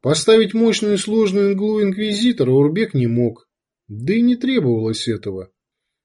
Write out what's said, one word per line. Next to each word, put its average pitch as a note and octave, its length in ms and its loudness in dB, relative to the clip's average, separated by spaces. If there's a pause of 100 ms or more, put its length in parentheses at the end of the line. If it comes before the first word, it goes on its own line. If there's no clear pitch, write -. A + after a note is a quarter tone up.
Поставить G#3+ 520 2
мощную G#3+ 420 0
и - 20 -2
сложную G3+ 540 0
иглу G#3+ 300 -2
инквизитора G#3 720 0
Урбек D3+ 420 2
не B2 140 0
мог. A#2 400 -2 (400)
Да A#2 260 -6
и A#3 80 2
не A#3+ 140 4
требовалось B2 720 -2
этого. G2 420 -8 (560)